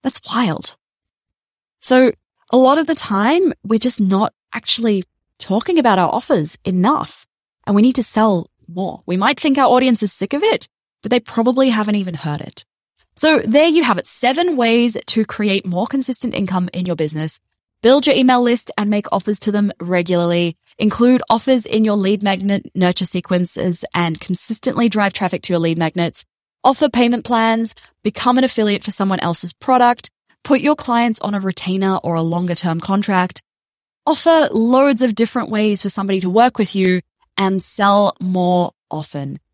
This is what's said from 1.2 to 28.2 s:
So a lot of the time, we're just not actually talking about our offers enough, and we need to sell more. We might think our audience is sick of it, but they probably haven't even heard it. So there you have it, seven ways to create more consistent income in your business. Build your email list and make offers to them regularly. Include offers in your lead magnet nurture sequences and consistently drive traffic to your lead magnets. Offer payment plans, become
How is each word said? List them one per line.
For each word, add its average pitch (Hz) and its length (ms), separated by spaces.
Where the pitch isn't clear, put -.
So 254 320
a 240 60
lot 262 220
of 311 80
the 320 80
time, 269 580
we're 220 160
just 247 220
not 196 320
actually 226 520
talking 320 400
about 226 200
our 175 140
offers 185 520
enough, 185 640
and 202 100
we 208 60
need 254 140
to 254 60
sell 214 460
more. 180 380
We 180 140
might 240 200
think 277 200
our 269 100
audience 254 340
is 202 100
sick - 200
of 294 100
it, - 260
but 208 80
they 247 100
probably 247 480
haven't 214 280
even 180 180
heard 147 260
it. - 240
So 311 260
there 294 280
you 320 160
have 226 140
it, - 80
seven 302 500
ways 233 480
to 220 220
create 196 400
more 180 200
consistent 254 480
income 180 380
in 180 140
your 175 100
business. 156 440
Build 262 240
your 294 100
email 254 240
list 240 380
and 208 100
make 208 240
offers 196 280
to 208 120
them 208 280
regularly. 175 760
Include 240 500
offers 233 380
in 220 180
your 208 120
lead 196 260
magnet 196 540
nurture 180 280
sequences 180 880
and 170 280
consistently 226 680
drive 202 240
traffic 185 300
to - 100
your 175 60
lead 165 200
magnets. 170 460
Offer 277 260
payment 240 360
plans, 226 500
become 247 340